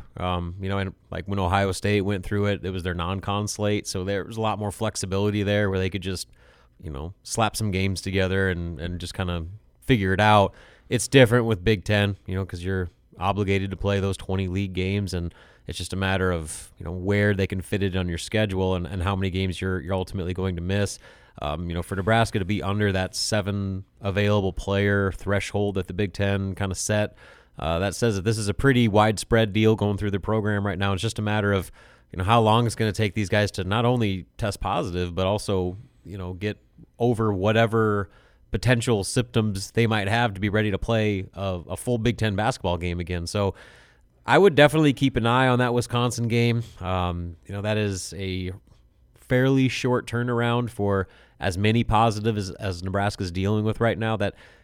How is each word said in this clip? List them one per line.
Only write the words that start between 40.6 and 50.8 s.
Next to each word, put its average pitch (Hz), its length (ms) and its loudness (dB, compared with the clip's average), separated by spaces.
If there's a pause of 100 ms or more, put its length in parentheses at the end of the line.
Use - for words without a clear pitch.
to 95 60 -2
play 107 460 0 (100)
a, 92 340 -4
a 90 80 -6
full 123 220 -2
Big 113 200 0
Ten 110 160 0
basketball 98 440 0
game 87 200 -2
again. 87 300 -4
So 101 260 0 (720)
I 127 100 6
would 180 200 8
definitely 147 360 6
keep 131 240 0
an 110 80 0
eye 127 220 4
on 123 140 4
that 123 120 2
Wisconsin 120 540 0
game. 117 380 2 (160)
Um, 90 560 -2 (100)
you 101 80 -10
know, 101 80 -6
that 107 140 0
is 101 400 -2
a 92 340 -4 (640)
fairly 131 540 4
short 123 400 0
turnaround 120 600 0
for 101 360 0 (320)